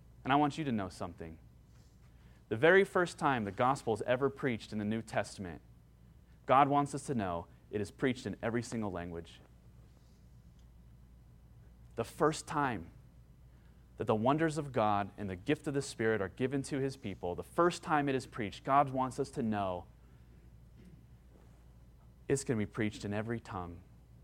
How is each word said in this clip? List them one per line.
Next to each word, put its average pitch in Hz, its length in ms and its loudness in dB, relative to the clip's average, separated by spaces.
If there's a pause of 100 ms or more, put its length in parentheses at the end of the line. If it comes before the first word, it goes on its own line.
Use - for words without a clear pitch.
(240)
And 123 80 -2
I 139 40 6
want 147 240 2
you 156 60 -4
to 139 60 -2
know 104 160 -2
something. 85 480 -10 (1120)
The 117 60 -2
very 170 280 8
first 180 340 0
time 135 260 2
the 101 80 -2
gospel 127 440 2
is 101 80 -4
ever 127 260 2
preached 131 420 -4
in 107 60 -6
the 104 80 -2
New 110 160 0
Testament, 104 600 -6 (840)
God 139 220 8
wants 143 260 2
us 143 140 -8
to 143 80 -4
know 90 320 -2 (240)
it 104 100 -2
is 95 80 -4
preached 127 380 -2
in 98 160 -6
every 117 180 0
single 110 300 -6
language. 85 500 -10 (2500)
The 117 80 -2
first 156 420 0
time 131 400 -2 (1120)
that - 80 -6
the 110 80 2
wonders 147 460 2
of 143 120 -6
God 104 460 2
and 104 100 -6
the 95 80 -6
gift 139 300 -2
of 147 80 -4
the 139 80 0
Spirit 113 400 0
are 95 80 -2
given 131 320 -2
to 143 160 -4
His 135 180 -2
people, 90 380 -6
the 85 80 -6
first 175 400 2
time 151 260 2
it 139 60 2
is 127 140 -2
preached, - 360 -8
God 139 260 4
wants 127 300 -2
us 135 120 -4
to 151 100 -6
know 101 440 -2 (2500)
it's 139 140 2
gonna 117 160 0
be 101 80 0
preached 107 380 -4
in 101 60 -4
every 110 280 -2
tongue, 87 380 -10 (460)